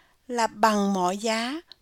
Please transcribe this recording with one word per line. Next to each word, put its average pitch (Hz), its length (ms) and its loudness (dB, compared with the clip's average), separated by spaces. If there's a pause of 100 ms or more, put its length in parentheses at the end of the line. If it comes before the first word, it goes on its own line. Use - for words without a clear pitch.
(280)
là 233 200 0
bằng 214 460 2
mọi 185 240 0
giá 233 440 -4 (200)